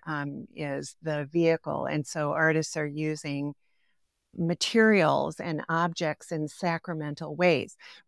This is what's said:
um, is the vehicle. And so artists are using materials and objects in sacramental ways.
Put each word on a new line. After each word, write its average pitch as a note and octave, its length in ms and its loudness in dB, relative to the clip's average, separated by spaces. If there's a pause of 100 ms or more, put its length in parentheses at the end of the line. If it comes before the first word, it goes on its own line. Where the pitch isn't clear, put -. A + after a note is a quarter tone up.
um, C#3+ 480 -6
is C#3+ 480 -8
the D3 320 -4
vehicle. E3 540 2
And D3+ 180 -2
so D3+ 280 -4
artists D#3+ 440 2
are D3+ 100 -2
using D3 680 -4 (800)
materials E3+ 1040 4
and D#3+ 300 -6
objects E3 640 -2
in D3+ 160 -2
sacramental D#3 880 -6
ways. E3 400 4 (320)